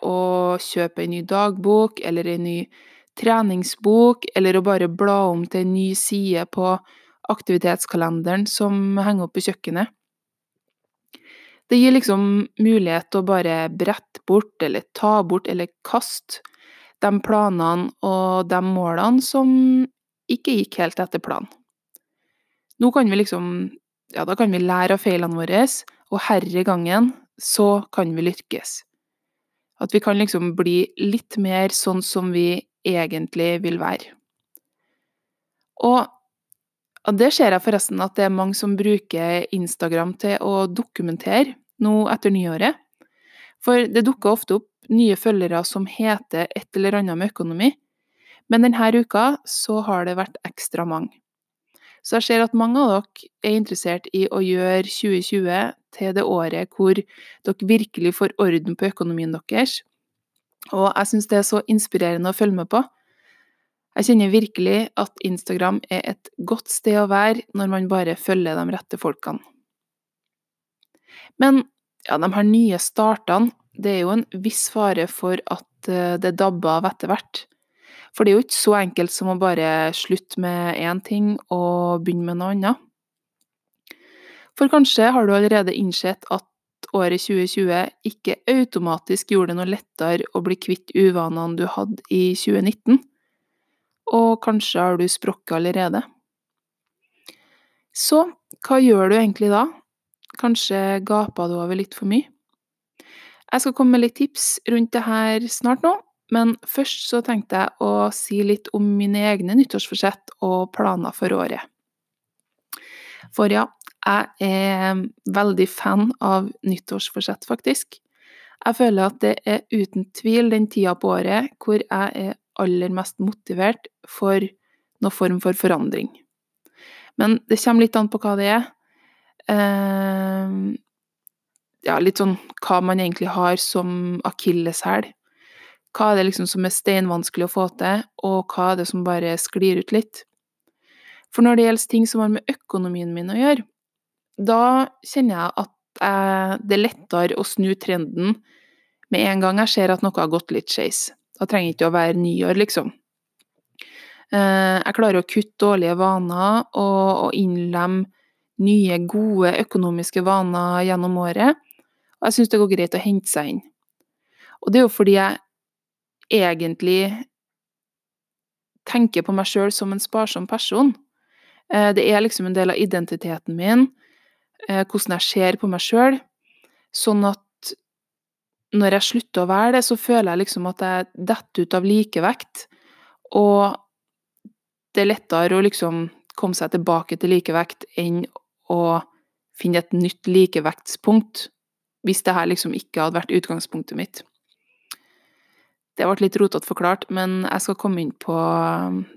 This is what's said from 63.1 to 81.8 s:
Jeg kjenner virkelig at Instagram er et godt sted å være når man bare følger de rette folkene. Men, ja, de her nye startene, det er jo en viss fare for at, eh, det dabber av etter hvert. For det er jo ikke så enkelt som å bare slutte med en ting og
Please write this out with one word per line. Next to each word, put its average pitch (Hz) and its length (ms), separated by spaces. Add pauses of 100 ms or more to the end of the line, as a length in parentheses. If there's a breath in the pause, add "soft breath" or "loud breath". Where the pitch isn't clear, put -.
Jeg 202 140
kjenner 214 200
virkelig 196 500 (200)
at - 240
Instagram 185 560 (100)
er 185 220
et - 260
godt 226 320
sted 208 300
å 208 100
være 214 360 (100)
når 196 160
man 185 180
bare 180 300
følger 175 380
de 170 180
rette - 240
folkene. - 420 (2000 loud breath)
Men, 269 240 (420)
ja, - 140
de 165 160
her 208 120
nye 214 320
startene, 214 720 (240)
det 202 140
er 190 120
jo 185 100
en 226 120 (180)
viss - 280
fare 185 400
for 180 280 (120)
at, - 380
eh, 175 280
det 180 220
dabber 170 400
av 190 120
etter - 200
hvert. - 340 (720 soft breath)
For - 80
det 208 80
er 202 60
jo 240 80
ikke - 180
så 208 160
enkelt 180 320
som - 160
å 185 120
bare 160 540
slutte - 460
med 175 400
en 175 220
ting 208 360 (140)
og 175 540